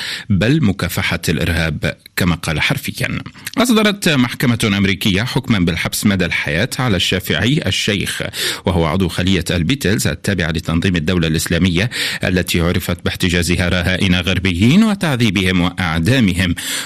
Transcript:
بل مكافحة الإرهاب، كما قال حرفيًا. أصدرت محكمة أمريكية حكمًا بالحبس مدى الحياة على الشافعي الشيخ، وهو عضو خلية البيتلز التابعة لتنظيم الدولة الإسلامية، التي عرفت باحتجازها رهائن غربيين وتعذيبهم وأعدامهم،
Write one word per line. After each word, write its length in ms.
بل 340
مكافحة 560
الإرهاب، 680
كما 200
قال 260
حرفيًا. 580
أصدرت 520
محكمة 680
أمريكية 460
حكمًا 360
بالحبس 460
مدى 200
الحياة 440
على 180
الشافعي 680
الشيخ، 560
وهو 200
عضو 220
خلية 440
البيتلز 560
التابعة 440
لتنظيم 440
الدولة 320
الإسلامية، 640
التي 380
عرفت 440
باحتجازها 640
رهائن 460
غربيين 680
وتعذيبهم 800
وأعدامهم، 920